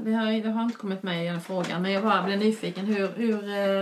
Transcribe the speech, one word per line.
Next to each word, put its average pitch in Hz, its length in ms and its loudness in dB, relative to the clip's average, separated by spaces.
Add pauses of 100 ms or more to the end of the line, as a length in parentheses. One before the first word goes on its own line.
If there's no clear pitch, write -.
Det 220 80 0
har, 220 300 2
det 220 80 -2
har 226 120 0
inte 233 160 -2
kommit 190 240 -4
med 170 220 -2
i 170 40 -2
den 175 120 -4
frågan, 175 420 -2
men 190 100 2
jag 196 100 2
bara 202 200 4
blev 196 160 0
nyfiken. 196 480 0
Hur, 202 220 2
hur, 214 360 0 (360)